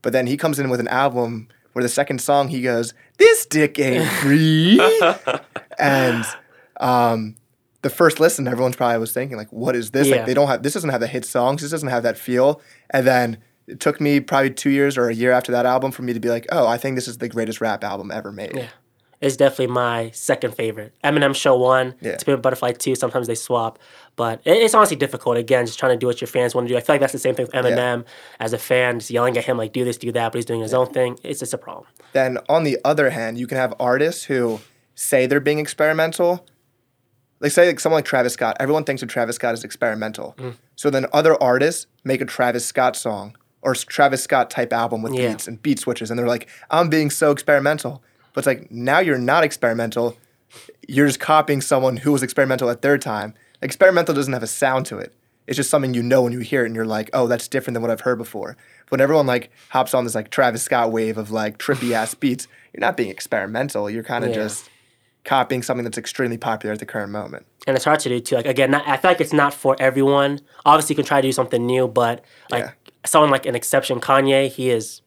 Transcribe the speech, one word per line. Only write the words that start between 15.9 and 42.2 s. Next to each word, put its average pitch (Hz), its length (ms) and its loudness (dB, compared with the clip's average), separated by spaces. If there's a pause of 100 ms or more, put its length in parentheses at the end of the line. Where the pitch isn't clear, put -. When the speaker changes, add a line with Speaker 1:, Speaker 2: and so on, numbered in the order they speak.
Speaker 1:
for 127 120 -12
me 123 100 -4
to 113 80 -4
be 117 80 -2
like, 117 240 -2
"Oh, 147 140 2
I 117 120 2
think 135 180 -4
this 123 120 -6
is 120 100 -14
the 123 100 -6
greatest 110 320 -6
rap 107 220 -2
album 101 280 -8
ever 101 200 -10
made." 101 260 -12
Speaker 2:
Yeah. 123 100 -8 (540)
It's 135 160 0
definitely 135 320 2
my 120 440 -2
second - 440 -2
favorite. 110 360 -6 (120)
Eminem 143 300 4
Show 135 220 4
one, 127 440 2
Speaker 1:
Yeah. 110 160 -6
Speaker 2:
To - 80 -10
Pimp 139 160 2
a - 20 -16
Butterfly 123 300 0
two, 131 240 -4
sometimes 123 320 -2
they 117 80 -2
swap. 117 420 -4 (380)
But 113 280 -4
it, 170 120 6
it's 226 180 4
honestly 208 220 6
difficult, 127 400 -2
again, 120 280 2
just 113 140 -8
trying 127 140 2
to 123 40 4
do 123 120 -2
what 120 120 -2
your 123 60 -8
fans 123 300 0
wanna 123 100 -2
do. 123 100 -2
I 120 40 0
feel 151 140 2
like 143 60 2
that's 135 120 2
the 139 80 -8
same 127 160 0
thing 127 100 -2
with - 80 -14
Speaker 1:
Yeah. 127 80 0
Speaker 2:
Eminem. 123 420 0 (360)
As 113 120 -4
a 120 60 -4
fan, 123 400 0
just 110 140 -10
yelling 120 260 2
at 113 60 -4
him, 127 140 -2
like, 110 140 -6
"Do 127 120 -2
this, 120 120 -2
do 117 160 -8
that," 117 200 -2
but 127 60 -4
he's 117 60 -4
doing 117 160 -4
his 110 120 -6
Speaker 1:
Yeah. 127 60 2
Speaker 2:
own 127 140 2
thing. 127 300 -2
It's, - 180 -8
it's 117 120 -8
a 127 60 -6
problem. - 280 -16 (260)
Speaker 1:
Then 131 260 0 (100)
on 160 160 4
the 139 200 0
other 143 260 2
hand, 113 280 -6
you 123 80 -6
can 131 120 -4
have 127 200 -2
artists 135 460 0
who 120 360 -2 (360)
say 131 300 2
they're 139 140 2
being 147 200 -2
experimental. 160 840 0 (920)
Like, 143 140 -2
say, 175 160 6
like, 156 120 -2
someone 160 180 2
like 143 60 -2
Travis 123 280 0
Scott. 117 260 -4
Everyone 151 260 0
thinks 135 180 -4
of 120 60 -10
Travis 117 280 -4
Scott 117 160 -4
as 113 120 -8
experimental. 110 720 -6
Speaker 2:
Mm. 127 160 -12 (220)
Speaker 1:
So 147 140 0
then 135 220 -2
other 156 300 2
artists 131 440 0 (180)
make 131 160 -2